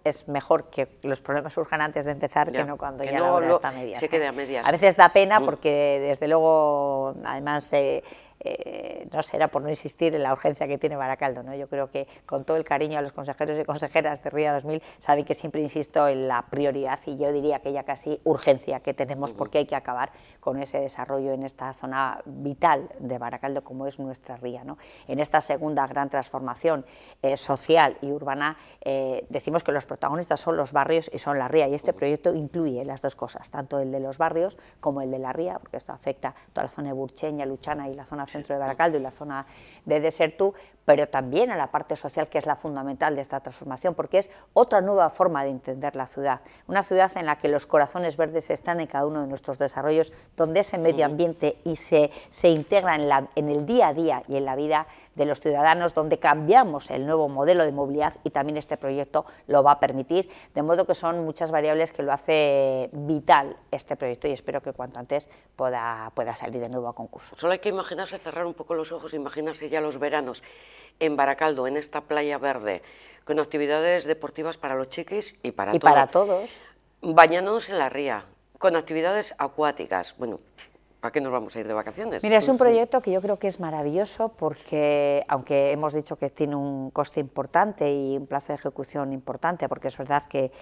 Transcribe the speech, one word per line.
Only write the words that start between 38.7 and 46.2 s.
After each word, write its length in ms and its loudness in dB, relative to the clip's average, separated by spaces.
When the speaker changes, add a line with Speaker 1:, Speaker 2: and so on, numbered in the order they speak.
Speaker 1:
y 40 0
la 100 -6
zona 340 -10
de 140 2
Desertu, 560 2
pero 240 6
también 420 0
a 60 -4
la 140 -4
parte 240 -4
social, 340 -4
que 100 -2
es 80 -2
la 100 0
fundamental 580 -4
de 80 -4
esta 180 -8
transformación, 540 -6
porque 240 0
es 120 0
otra 260 6
nueva 300 4
forma 340 0
de 60 -2
entender 460 -6
la 100 -6
ciudad, 340 -4